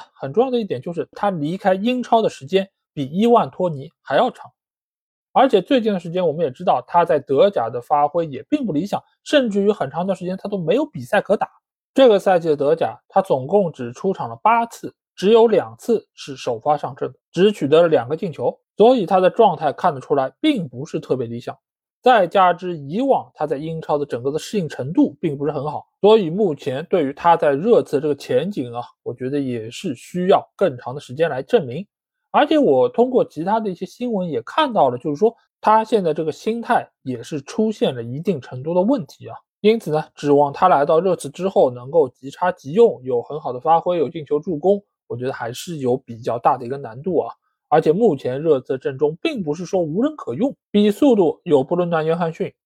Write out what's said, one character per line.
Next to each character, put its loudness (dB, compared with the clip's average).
很 -12
重 2
要 -2
的 -2
一 -4
点 -6
就 -8
是 -6
他 -4
离 -4
开 0
英 -2
超 2
的 0
时 -8
间 -2
比 -6
伊 2
万 4
托 -4
尼 -8
还 -4
要 2
长， -16
而 4
且 4
最 2
近 0
的 -2
时 -12
间 -2
我 2
们 -4
也 -2
知 -14
道 2
他 2
在 2
德 2
甲 -2
的 -8
发 0
挥 -4
也 -12
并 -2
不 -4
理 -2
想， -6
甚 2
至 0
于 2
很 -6
长 -6
一 -4
段 -2
时 -14
间 -6
他 -12
都 -6
没 0
有 -2
比 -14
赛 0
可 0
打。 -6
这 8
个 6
赛 2
季 -2
的 2
德 2
甲， -2
他 2
总 -2
共 2
只 -10
出 -4
场 -8
了 -14
八 2
次， -16
只 0
有 6
两 0
次 -2
是 -16
首 -6
发 0
上 -8
阵， -8
只 4
取 -4
得 6
了 6
两 2
个 -6
进 -6
球， -6
所 6
以 0
他 2
的 4
状 4
态 -2
看 -2
得 -10
出 -4
来 0
并 0
不 -12
是 -8
特 -4
别 -6
理 -10
想。 -12
再 6
加 4
之 -6
以 -6
往 0
他 -4
在 -4
英 -8
超 -2
的 -4
整 -6
个 -2
的 -4
适 -6
应 -4
程 -8
度 2
并 -4
不 -4
是 -2
很 -6
好， -8
所 8
以 0
目 0
前 -6
对 2
于 -6
他 4
在 4
热 4
刺 -4
这 -4
个 0
前 -2
景 -8
啊， -8
我 -8
觉 -8
得 -2
也 -6
是 -8
需 -4
要 2
更 -2
长 -12
的 -12
时 -16
间 0
来 -6
证 0
明。 -10
而 2
且 2
我 4
通 0
过 2
其 -8
他 -2
的 -6
一 -8
些 -10
新 -8
闻 -4
也 -6
看 -2
到 2
了， -4
就 -8
是 -4
说 0
他 4
现 0
在 0
这 -4
个 -2
心 -6
态 -2
也 -8
是 -8
出 -2
现 -2
了 -8
一 -10
定 -4
程 -14
度 -6
的 4
问 0
题 -20
啊。 -14
因 2
此 -8
呢， -2
指 -2
望 4
他 2
来 4
到 4
热 0
刺 -12
之 -6
后 2
能 -12
够 4
即 -16
插 -2
即 -14
用， 4
有 -2
很 -10
好 -8
的 -10
发 2
挥， -2
有 0
进 -10
球 -2
助 -4
攻， 2
我 -8
觉 -8
得 -4
还 -10
是 -12
有 0
比 -18
较 -6
大 2
的 -14
一 -10
个 -8
难 -16
度 -2
啊。 -4
而 4
且 2
目 2
前 -6
热 2
刺 -6
阵 -6
中 -2
并 -4
不 -4
是 -10
说 -2
无 -2
人 -2
可 -10
用， -2
比 2
速 4
度 2
有 2
布 -4
伦 0
南· 0
约 0
翰 -2
逊， -8